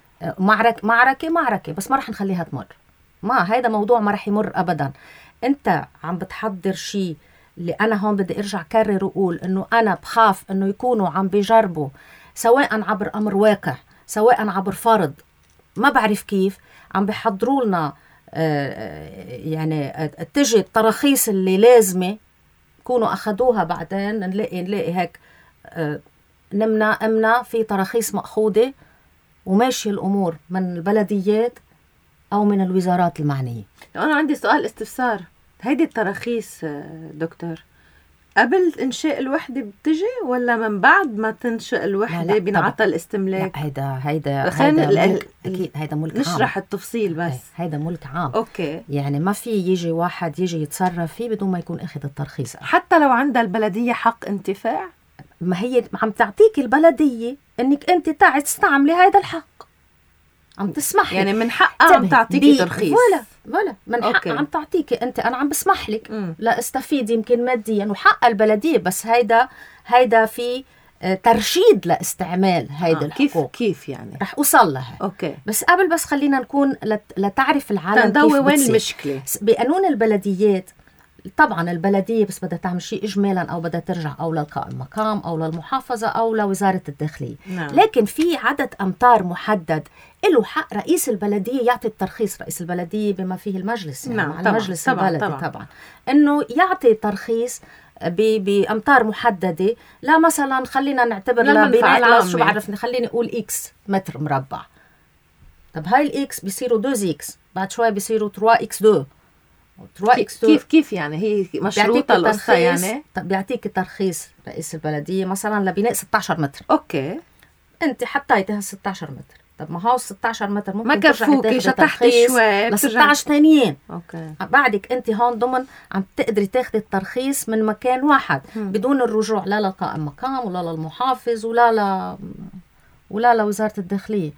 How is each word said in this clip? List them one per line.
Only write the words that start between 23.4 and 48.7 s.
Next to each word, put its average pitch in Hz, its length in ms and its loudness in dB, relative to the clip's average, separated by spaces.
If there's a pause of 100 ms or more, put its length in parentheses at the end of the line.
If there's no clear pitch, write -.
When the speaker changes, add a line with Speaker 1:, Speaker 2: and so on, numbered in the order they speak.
Speaker 1:
بعدين، 196 560 -6
نلاقي، 185 420 -4
نلاقي 180 340 -4
هيك، 175 240 -4 (460)
آه، 151 340 -6 (540)
نمنا، 214 380 2
أمنا 220 520 2
في 226 200 -2
تراخيص 208 520 -2
مأخوذة 214 580 0 (720)
وماشي 220 440 0
الأمور 190 460 -2 (140)
من 180 260 -4
البلديات 208 840 0 (760)
أو 208 120 2
من 202 160 2
الوزارات 180 580 0
المعنية. 131 440 -4 (320)
Speaker 2:
أنا 294 200 0
عندي 294 200 0
سؤال 247 300 0
استفسار. 220 560 -6 (400)
هيدي 269 220 0
التراخيص، 220 800 -4
آه، 151 500 -12
دكتور، 165 500 -10 (760)
قبل 302 440 4
إنشاء 269 380 -4
الوحدة 269 420 -6
بتجي 330 640 -4
ولا 247 300 0
من 214 260 -2
بعد 285 360 2
ما 220 140 -2
تنشأ 233 540 -4
الوحدة 190 380 -2
Speaker 1:
لا، 180 100 0
لا، 214 60 4
Speaker 2:
بينعطى 185 360 0
Speaker 1:
طبعا. 214 120 2
Speaker 2:
الاستملاك؟ 190 680 -4
Speaker 1:
لا، 143 80 -6
هيدا، 135 380 -6
هيدا، 143 460 -2
Speaker 2:
خلينا 302 320 2
Speaker 1:
هيدا - 220 2
Speaker 2:
ال-، 190 60 4
Speaker 1:
ملك، - 180 -2 (180)
Speaker 2:
ال-، 190 80 -6
Speaker 1:
أكيد، 185 220 -6
هيدا 151 200 -6
ملك 156 180 -6
عام. 220 80 -2
Speaker 2:
نشرح - 360 -2
التفصيل 196 560 -6
بس. 165 180 -4
Speaker 1:
إيه، 127 80 -8 (160)
هيدا 165 220 -6
ملك 160 360 -6
عام. 156 180 -4
Speaker 2:
أوكي. 180 580 -6